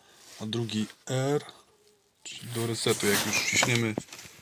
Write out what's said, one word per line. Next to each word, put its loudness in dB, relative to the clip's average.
a -6
drugi -2
R, 0
czyli -14
do -2
resetu. 2
Jak 4
już 0
wciśniemy 2